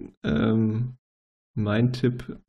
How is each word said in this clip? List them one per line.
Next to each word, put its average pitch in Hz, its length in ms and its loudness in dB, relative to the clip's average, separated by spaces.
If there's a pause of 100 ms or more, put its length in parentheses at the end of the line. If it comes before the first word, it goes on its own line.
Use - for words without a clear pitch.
(240)
ähm, 110 720 0 (580)
mein 113 380 2
Tipp, - 580 -4